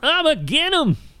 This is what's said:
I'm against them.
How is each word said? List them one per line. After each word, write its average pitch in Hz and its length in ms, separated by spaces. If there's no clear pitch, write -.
I'm 330 240
against 302 460
them. 302 240